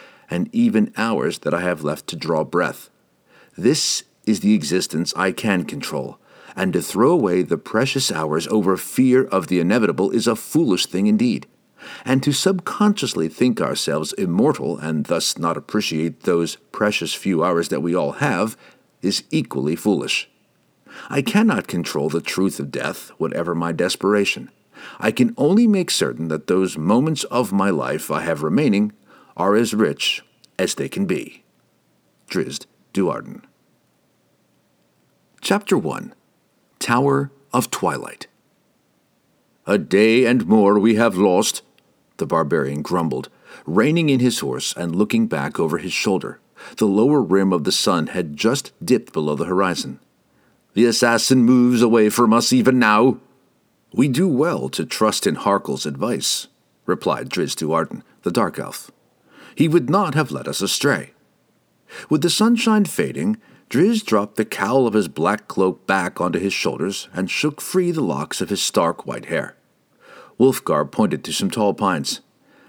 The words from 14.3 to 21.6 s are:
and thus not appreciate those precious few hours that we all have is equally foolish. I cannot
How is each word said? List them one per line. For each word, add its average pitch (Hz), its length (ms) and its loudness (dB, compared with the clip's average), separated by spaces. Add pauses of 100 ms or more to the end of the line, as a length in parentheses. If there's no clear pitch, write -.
and 76 280 -4
thus - 320 -2
not 82 200 -2
appreciate 82 640 -4
those 85 340 0 (140)
precious 104 420 -2
few 85 300 -2
hours 85 260 0
that 73 120 -2
we 85 140 0
all 76 180 -2
have 110 420 -2 (460)
is 95 300 -2
equally 80 440 -2
foolish. - 540 -2 (800)
I 139 120 0
cannot 202 460 0